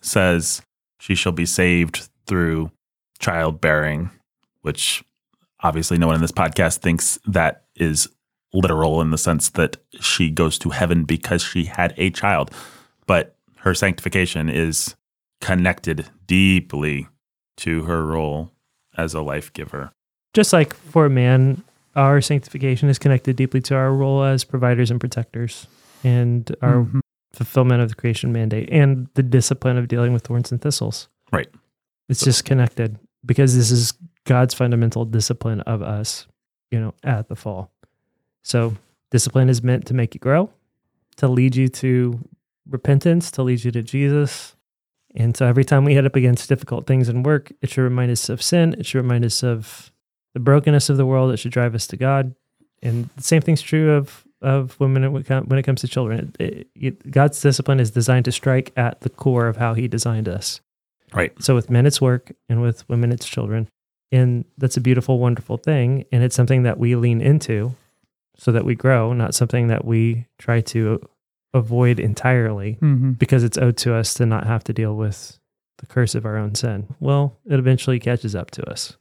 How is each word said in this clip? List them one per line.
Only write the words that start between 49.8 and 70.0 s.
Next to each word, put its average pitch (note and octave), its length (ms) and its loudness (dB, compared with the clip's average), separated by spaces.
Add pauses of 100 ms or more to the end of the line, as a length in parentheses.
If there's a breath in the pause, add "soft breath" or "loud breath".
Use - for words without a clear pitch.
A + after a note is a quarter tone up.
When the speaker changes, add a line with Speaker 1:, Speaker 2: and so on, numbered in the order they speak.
Speaker 2:
the B2+ 60 -8
brokenness C#3+ 480 4
of C#3+ 80 2
the C3+ 100 4
world. C3 260 2
It A2 60 -2
should - 140 -8
drive A#2+ 220 0
us A2 140 -4
to - 80 -10
God. C3 380 0 (480)
And A#2+ 340 -4
the C3+ 60 -16
same D#3+ 200 2
thing's D#3 200 2
true D#3 300 2
of, C#3+ 320 -2 (160)
of C3+ 400 -2
women C3+ 320 2
when C3+ 100 -4
it - 40 -12
com-, C3+ 200 -2
when C3 120 2
it C3+ 60 0
comes C3 180 0
to B2 60 -4
children. A#2 520 -4
It, - 120 -4
it, - 220 -16
it, - 360 -8
God's C#3 300 2
discipline C3+ 380 2
is A#2 120 2
designed B2 340 2
to B2 80 -2
strike C3 440 -2
at A#2+ 260 -2
the C3 80 -4
core A#2+ 380 0
of A2 80 -2
how A#2 180 -2
he A2+ 120 -2
designed A2 420 -2
us. - 320 -8 (540)
Speaker 1:
Right. F2+ 180 0 (100)
Speaker 2:
So C3+ 120 2
with A#2 140 0
men, A#2+ 160 4
it's C#3+ 160 2
work, B2 320 0 (160)
and A#2 140 0
with A#2 260 -2
women, A#2+ 240 0
it's A2+ 160 -6
children. A2 400 -4 (420)
And B2 360 2 (100)
that's C3+ 220 -2
a - 20 -2
beautiful, B2 380 2
wonderful A#2+ 400 -2
thing. C3+ 520 0
And B2 140 2
it's B2 100 -2
something B2+ 280 2
that A#2+ 160 0
we A#2+ 180 2
lean A#2 240 2
into B2+ 540 0 (640)
so - 140 -2
that A2+ 120 2
we B2 100 0
grow, A#2 380 2
not A#2+ 220 -2
something A#2+ 340 0
that A2+ 160 0
we A#2 420 0 (120)